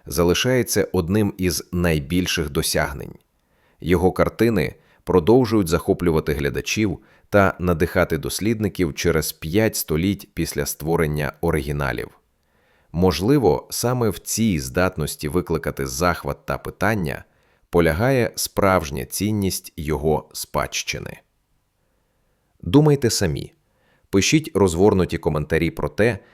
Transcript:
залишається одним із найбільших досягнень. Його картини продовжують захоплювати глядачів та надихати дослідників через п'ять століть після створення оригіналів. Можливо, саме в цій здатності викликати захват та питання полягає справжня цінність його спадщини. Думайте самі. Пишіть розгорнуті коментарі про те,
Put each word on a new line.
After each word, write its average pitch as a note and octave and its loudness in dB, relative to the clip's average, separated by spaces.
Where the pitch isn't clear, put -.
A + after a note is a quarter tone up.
залишається G#2 0
одним F#2+ 0
із F2+ -2
найбільших E2 0
досягнень. D2 -4
Його F2 2
картини G2+ 0
продовжують G#2 4
захоплювати E2 0
глядачів C#2+ -2
та G2 4
надихати E2+ 0
дослідників F#2 -2
через D#2+ 0
п'ять G#2+ 0
століть F2 -2
після D2+ -4
створення D2+ -2
оригіналів. C#2+ -4
Можливо, F#2 2
саме A#2+ -2
в F#2 -4
цій G#2+ 0
здатності D2 -4
викликати D2+ -2
захват C#2+ -4
та C2 -4
питання F#2 -4
полягає G2+ 2
справжня F2 0
цінність G2 -4
його D2+ -2
спадщини. - -8
Думайте C#3 4
самі. - -2
Пишіть D3+ 2
розгорнуті F#2 4
коментарі D#2 0
про D2 -6
те, G#2+ 0